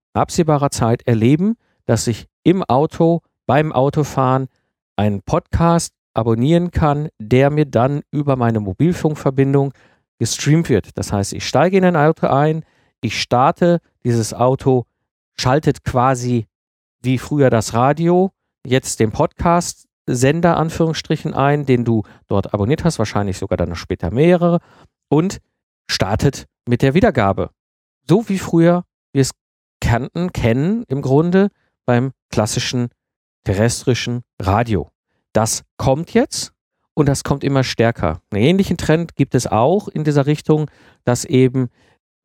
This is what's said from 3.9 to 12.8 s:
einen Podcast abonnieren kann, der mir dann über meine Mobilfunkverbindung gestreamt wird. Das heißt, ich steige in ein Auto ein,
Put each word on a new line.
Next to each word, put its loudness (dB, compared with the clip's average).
einen -2
Podcast 0
abonnieren 0
kann, -2
der 2
mir 0
dann 0
über -2
meine 0
Mobilfunkverbindung 0
gestreamt 0
wird. -2
Das -8
heißt, -2
ich -10
steige 2
in 2
ein 2
Auto 0
ein, 0